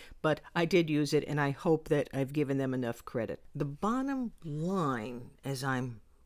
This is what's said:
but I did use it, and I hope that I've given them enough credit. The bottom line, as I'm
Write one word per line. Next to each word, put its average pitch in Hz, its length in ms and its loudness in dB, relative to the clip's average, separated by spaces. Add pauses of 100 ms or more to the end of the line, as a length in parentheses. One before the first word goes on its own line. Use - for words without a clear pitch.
(220)
but 156 200 2 (140)
I 170 100 2
did 170 220 4
use 147 240 2
it, 147 160 4
and 147 140 0
I 139 80 2
hope 156 400 2
that 147 240 4
I've 135 200 -2
given 139 260 2
them 131 140 0
enough 123 300 -2
credit. 110 380 -4 (140)
The 151 100 -2
bottom 240 640 -2 (120)
line, 147 880 -2 (120)
as 135 200 -4
I'm 127 380 -2 (240)